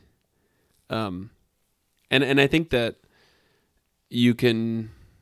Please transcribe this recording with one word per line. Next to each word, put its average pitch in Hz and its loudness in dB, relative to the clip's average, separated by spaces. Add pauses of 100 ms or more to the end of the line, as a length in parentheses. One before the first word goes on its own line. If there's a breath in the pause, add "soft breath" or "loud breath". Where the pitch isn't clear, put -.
(880)
Um, 101 -8 (800)
and, 131 2
and 135 2
I 139 4
think 160 -2
that 117 -2 (1120)
you 120 2
can, 113 -2 (300 soft breath)